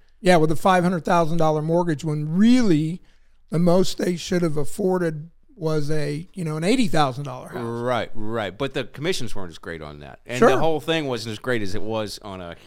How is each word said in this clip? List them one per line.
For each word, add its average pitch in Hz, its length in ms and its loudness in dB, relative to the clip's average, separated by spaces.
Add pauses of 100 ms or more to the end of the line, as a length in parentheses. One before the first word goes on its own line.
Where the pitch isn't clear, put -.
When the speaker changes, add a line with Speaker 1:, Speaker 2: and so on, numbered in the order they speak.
(220)
Speaker 1:
Yeah, 180 160 4
with 156 140 4
a 151 40 2
five 185 280 4
hundred 180 200 -2
thousand 170 360 2
dollar 156 240 2
mortgage, 165 400 0
when 151 340 -4
really 190 640 4 (480)
the 160 100 -2
most 180 380 4
they 180 180 -2
should 175 280 -2
have 156 120 0
afforded 165 760 0 (240)
was 156 360 0
a, 151 420 -2
you 180 100 -8
know, 156 140 -4
an 156 60 -4
eighty 233 240 2
thousand 143 360 2
dollar 127 260 -12
house. 120 140 -8
Speaker 2:
Right, 117 500 -2
right. 104 420 -2
But 139 200 -6
the 135 80 -2
commissions 147 520 -4
weren't 95 140 0
as 80 80 -16
great 82 240 -12
on 73 180 -14
that. 69 280 -18
And 123 100 -8
Speaker 1:
Sure. 170 120 6
Speaker 2:
the - 100 4
whole 156 200 2
thing 160 280 -2
wasn't 113 260 -6
as 104 60 -10
great 120 240 -2
as 95 100 0
it 107 80 0
was 107 400 -4
on 95 180 -14
a 85 160 -12 (120)